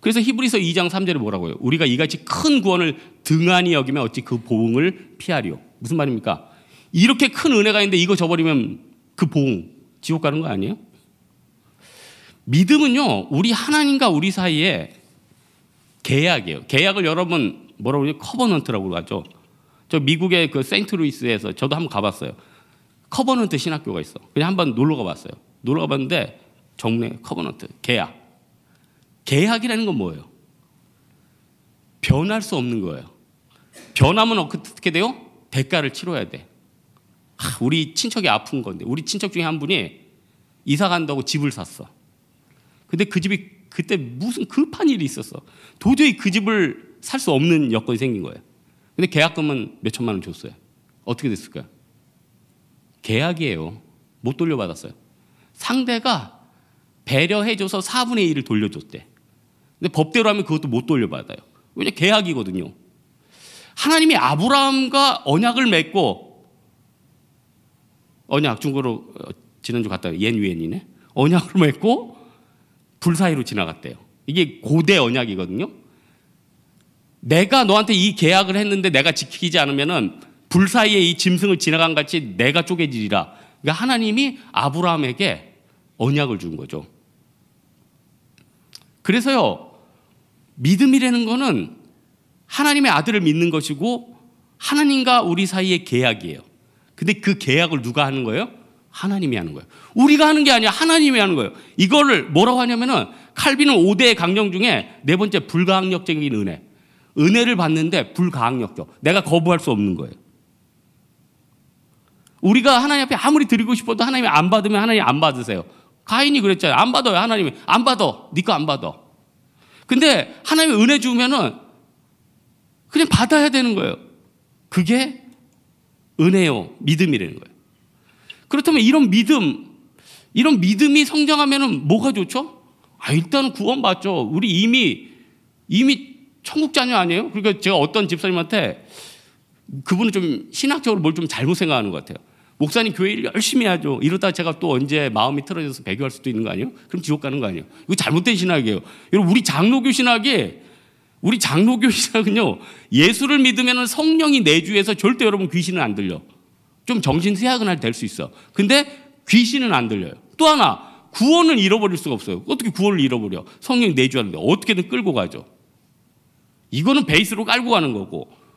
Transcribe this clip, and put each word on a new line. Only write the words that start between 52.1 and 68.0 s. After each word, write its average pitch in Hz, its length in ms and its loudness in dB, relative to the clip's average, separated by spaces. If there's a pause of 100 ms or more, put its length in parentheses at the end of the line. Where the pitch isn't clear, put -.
계약이에요. 113 800 -4 (400)
못 131 160 -4
돌려받았어요. 135 560 -4 (600)
상대가 233 880 -4 (640)
배려해줘서 196 760 -2
사분의 233 480 -2
일 151 80 -2
을 131 60 -4
돌려줬대. 95 640 -6 (720)
근데 180 120 -4
법대로 208 380 0
하면 202 160 0
그것도 156 240 -4
못 120 160 -2
돌려받아요. 113 520 -2 (380)
왜냐, - 160 -2
계약이거든요. 135 800 -2 (1040)
하나님이 320 400 2
아브라함과 269 1080 2
언약을 233 420 2
맺고, 160 800 -2 (1800)